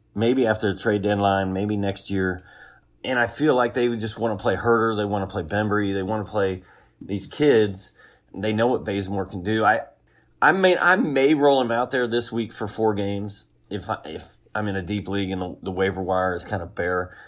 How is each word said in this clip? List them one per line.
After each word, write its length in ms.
maybe 300
after 240
the 80
trade 220
deadline, 500
maybe 240
next 340
year. 340
And 160
I 80
feel 260
like 200
they 160
would 100
just 180
wanna 200
play 180
Huerter, 400
they 100
wanna 220
play 160
Bembry, 500
they 100
wanna 220
play 380
these 260
kids. 640
They 200
know 140
what 180
Bazemore 400
can 180
do. 220
I, 160
I 100
may, 260
I 180
may 380
roll 260
him 120
out 200
there 160
this 240
week 220
for 140
four 260
games 540
if 200
I, 160
if 320
I'm 140
in 80
a 60
deep 260
league 240
and 100
the, 220
the 80
waiver 300
wire 320
is 120
kind 160
of 140
bare. 400